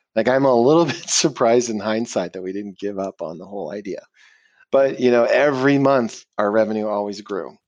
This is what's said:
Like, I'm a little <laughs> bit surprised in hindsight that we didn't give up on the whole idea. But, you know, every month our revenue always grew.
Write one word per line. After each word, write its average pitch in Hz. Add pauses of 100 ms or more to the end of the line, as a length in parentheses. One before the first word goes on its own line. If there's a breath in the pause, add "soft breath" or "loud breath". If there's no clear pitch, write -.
(180)
Like, 110
I'm 135
a 131
little 147
<laughs> -
bit -
surprised 123
in 107
hindsight 107
that 95
we 92
didn't 101
give 101
up 98
on 80
the 92
whole 95
idea. 101 (720 soft breath)
But, 135
you 123
know, 120
every 135
month 135 (120)
our 104
revenue 107
always 104
grew. 92 (120)